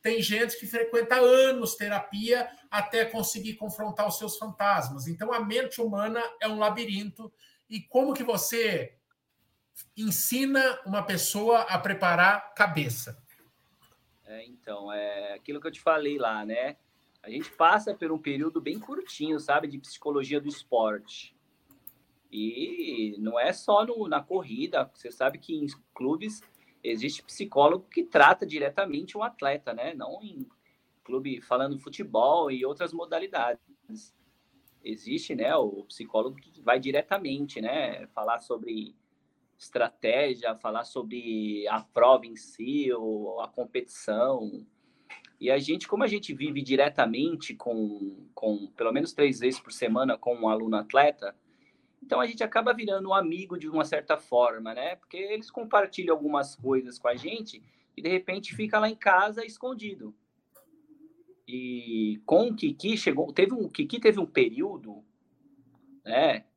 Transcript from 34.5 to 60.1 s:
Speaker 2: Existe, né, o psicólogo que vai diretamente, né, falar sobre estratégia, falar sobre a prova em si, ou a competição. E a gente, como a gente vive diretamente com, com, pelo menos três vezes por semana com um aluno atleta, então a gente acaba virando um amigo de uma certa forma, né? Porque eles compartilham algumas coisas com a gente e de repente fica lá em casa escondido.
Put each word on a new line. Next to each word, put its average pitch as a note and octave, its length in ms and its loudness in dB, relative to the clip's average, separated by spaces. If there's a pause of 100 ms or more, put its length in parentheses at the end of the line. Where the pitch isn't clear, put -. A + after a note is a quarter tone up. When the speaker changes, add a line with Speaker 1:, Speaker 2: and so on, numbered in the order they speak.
Speaker 2:
Existe, A#2+ 500 -6
né, B2 220 0
o G2+ 280 0
psicólogo B2 520 -4
que - 240 -20
vai B2 180 4
diretamente, C#3 840 -2
né, A2+ 480 -4
falar A#2 300 -2
sobre A2 560 -8 (640)
estratégia, A#2+ 960 0
falar A2+ 280 -4
sobre A2 840 -6
a A2 140 0
prova A#2+ 440 6
em A2+ 120 -16
si, C3 560 -4
ou G#2+ 480 -4
a A2+ 80 -6
competição. A#2+ 1160 -2 (760)
E B2 100 0
a C#3 80 4
gente, D3+ 300 -4
como G#3+ 160 2
a - 20 2
gente G#3 260 -4
vive C#3 300 -4
diretamente C3+ 920 2
com, G#2 800 -6
com, G#2 420 -2
pelo A2+ 160 0
menos D#3+ 200 -2
três C3+ 280 2
vezes C3 180 0
por - 140 -18
semana B2 440 0
com A#2+ 200 -2
um A2 120 0
aluno A2 280 0
atleta, B2+ 580 2 (680)
então - 180 0
a A#3+ 60 2
gente A3+ 180 -4
acaba A3+ 280 2
virando G3 360 -2
um F#3+ 60 4
amigo F#3 440 0
de D3+ 100 -8
uma D#3 160 0
certa D3+ 320 0
forma, A2+ 560 2
né? C#3 240 -4
Porque - 200 -18
eles G#3+ 340 -6
compartilham G3 640 2
algumas D3 400 -2
coisas B2+ 440 -2
com A#2+ 100 0
a A#2+ 80 2
gente G#3+ 440 -10 (360)
e - 60 -12
de D#3+ 60 -2
repente F#3 460 -4
fica G#3+ 240 0
lá G#3+ 100 4
em A3 60 -4
casa G#3+ 500 2
escondido. G#3 680 -10 (1300)